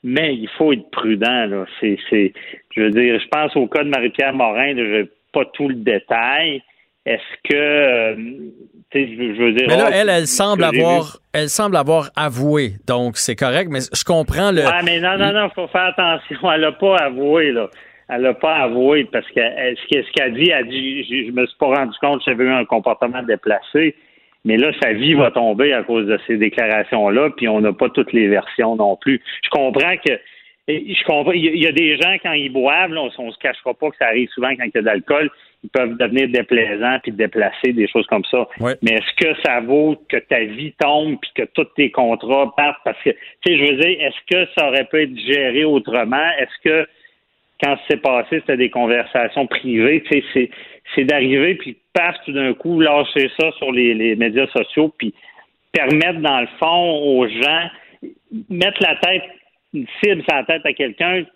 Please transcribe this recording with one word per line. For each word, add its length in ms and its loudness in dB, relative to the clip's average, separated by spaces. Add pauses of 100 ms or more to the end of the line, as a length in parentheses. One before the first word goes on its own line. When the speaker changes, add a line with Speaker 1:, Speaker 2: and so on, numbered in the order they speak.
Speaker 1:
Mais 300 -2
il 140 -8 (100)
faut 160 4
être 180 -4
prudent, 540 0
là. 200 -4 (140)
C'est, 180 0 (120)
c'est, 220 2 (440)
je 60 0
veux 100 4
dire, 280 2
je 80 -8
pense 300 -2
au 100 2
cas 160 0
de 60 -4
Marie-Pierre 440 0
Morin, 400 0
là, 120 -2
je 160 0
n'ai 80 -4 (240)
pas 100 2 (100)
tout 140 -2
le 80 -2
détail. 880 -2 (420)
Est-ce 440 -6
que, 60 4
euh, 600 2 (760)
tu 140 0
sais, 100 -12
je, 200 -6
je 60 -4
veux 120 4
dire, 140 2
Speaker 2:
Mais 100 4
là, 120 2
Speaker 1:
oh, 40 0
Speaker 2:
elle, 160 2
elle 180 2
Speaker 1:
ce 100 -2
Speaker 2:
semble 260 2
Speaker 1:
que 100 2
j'ai 80 2
Speaker 2:
avoir, 220 2
Speaker 1:
vu 60 -12 (240)
Speaker 2:
elle 160 -2
semble 260 -2
avoir 400 2
avoué. 560 0 (160)
Donc, 300 -2
c'est 180 -4
correct, 360 -2
mais 100 -4
je 240 -6
comprends 460 0
le 100 2
Speaker 1:
Ouais, 240 2
mais 160 2
non, 160 0
non, 160 2
non, 160 0
faut 180 -6
faire 300 0
attention. 540 -2
Elle 120 2
a 80 2
pas 260 2
avoué, 540 2
là. 180 -2 (380)
Elle 180 -2
a 80 2
pas 220 0
avoué 480 2
parce 240 -4
que 120 -2
elle, 380 -2
ce 100 -14
qu'elle, 180 0
ce 80 -14
qu'elle 200 0
dit, 160 2
elle 180 0
dit, 360 -6
je, 240 -6
je 40 -10
me 140 0
suis 120 -16
pas 180 2
rendu 260 -2
compte 180 0
que 120 -10
j'avais 140 0
eu 60 2
un 140 0
comportement 560 -2
déplacé. 760 0 (500)
Mais 120 2
là, 140 2 (100)
sa 120 2
vie 220 0
va 160 4
tomber 420 2
à 100 -2
cause 240 0
de 180 2
ces 120 -2
déclarations-là, 1000 2
puis 140 -2
on 120 2
n'a 120 2
pas 160 0
toutes 240 -2
les 140 4
versions 500 0
non 180 2
plus. 260 -2 (220)
Je 60 -4
comprends 480 0
que, 160 0 (560)
et 260 -4
je 80 -2
comprends, 300 0
il 120 0
y 40 4
a, 20 2
il 100 -2
y 60 4
a 60 4
des 240 2
gens, 260 2
quand 80 -4
ils 200 -2
boivent, 420 2
là, 80 -4
on, 100 -6 (140)
on 60 -10
se 80 -20
cachera 340 -4
pas 160 -2
que 80 -10
ça 100 0
arrive 220 0
souvent 260 -4
quand 80 -6
il 100 -6
y 40 0
a 40 2
de 40 -4
l'alcool, 440 0 (340)
ils 60 -16
peuvent 280 0
devenir 320 0
déplaisants 760 0
puis 80 -6
déplacer, 640 0
des 160 2
choses 180 0
comme 240 0
ça. 160 0 (140)
Speaker 2:
Ouais. 200 -2
Speaker 1:
Mais 120 2
est-ce 320 0
que 180 0
ça 160 2
vaut 480 2
que 100 -2
ta 220 0
vie 400 -6
tombe 420 0
puis 140 -12
que 80 -2 (100)
tous 220 -2
tes 160 0
contrats 640 0
partent? 300 0
Parce 180 -4
que, 60 2
tu 80 -4 (280)
sais, 120 2
je 140 2
veux 60 0
dire, 240 0
est-ce 340 -4
que 220 0
ça 120 2
aurait 160 0
pu 180 0
être 140 -6
géré 480 0
autrement? 640 0 (100)
Est-ce 300 -2
que 180 2 (720)
quand 140 0 (140)
c'est 120 0
passé, 380 0
c'était 160 -2
des 140 0
conversations 760 0
privées? 640 0
Tu 120 2
sais, 120 -12
c'est, 160 0 (460)
c'est 80 2
d'arriver 520 2
puis 200 -14 (180)
paf, 220 0 (100)
tout 60 -10
d'un 220 -2
coup, 260 -2
lâcher 580 2
ça 200 0
sur 160 -4
les, 200 4
les 220 0
médias 320 0
sociaux 500 0
puis 160 -6 (600)
permettre, 480 2
dans 180 2
le 80 -2 (100)
fond, 460 0
aux 240 4
gens, 400 -2 (840)
mettre 320 -2
la 140 2
tête, 280 0 (500)
une 120 -6 (160)
cible 220 0
sur 120 0
la 100 -2
tête 200 -2
à 80 2
quelqu'un 520 -2 (100)